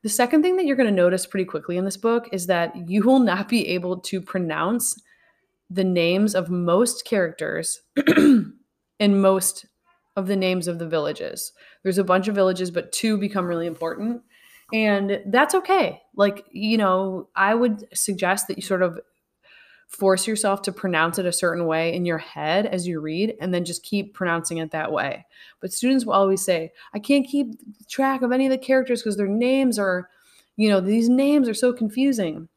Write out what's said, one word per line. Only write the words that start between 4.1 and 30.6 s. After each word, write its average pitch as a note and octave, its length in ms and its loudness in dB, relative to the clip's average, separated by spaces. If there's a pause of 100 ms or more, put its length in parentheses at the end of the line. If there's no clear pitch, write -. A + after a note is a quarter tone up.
pronounce F3+ 800 -4 (720)
the F#3 140 0
names F#3 500 2
of F3 160 -2
most F3+ 540 2
characters D#3+ 800 -4 (140)
<clears throat> C#4+ 100 0
and A#3 1160 2
most F#3+ 440 2 (480)
of G3 120 -4
the G3 100 0
names F#3 320 0
of E3+ 100 -6
the E3 80 -6
villages. D3+ 680 -4 (300)
There's F#3+ 160 0
a G3 60 2
bunch F#3 240 2
of G#3+ 60 -2
villages, F#3 360 0
but E3+ 220 -6
two A3 260 0
become G3 280 -2
really E3+ 200 -4
important. F3 560 -6 (500)
And G3+ 540 0
that's B3+ 280 2
okay. F#4 480 0 (120)
Like, G3+ 360 0
you G#3+ 280 0
know, F#3+ 560 0
I G3 200 2
would A#3 380 0
suggest F#3+ 560 -2
that - 80 -6
you F#3+ 60 -10
sort F#3 200 0
of E3+ 160 -2 (880)
force F#3+ 380 2
yourself G#3 360 0
to G3 100 -6
pronounce E3+ 460 0
it F#3 80 -4
a F3 60 0
certain E3+ 340 -2
way E3 280 0
in F3+ 100 -4
your E3 140 -2
head D#3+ 480 -2
as F3+ 220 -4
you E3 120 -6
read, E3 400 -4
and F3+ 140 -2
then F3 100 0
just E3+ 200 -10
keep G3+ 300 -6
pronouncing E3 440 -4
it D#3+ 140 -8
that D#3 180 -4
way. C#3 340 -4 (360)
But F#3+ 120 -8
students B3+ 320 0
will G#3+ 100 -2
always F#3+ 300 0
say, E3 280 -4 (200)
"I G#3+ 60 -8
can't C4+ 260 0
keep C#4 240 -4 (400)
track C4+ 340 -2
of A#3+ 100 0
any C4 140 2
of C4 40 0
the C4 80 0
characters B3+ 440 0
'cause G#3 140 -2
their G3+ 120 -2
names B3 500 2
are, F3+ 300 -2 (480)
you G#3+ 120 2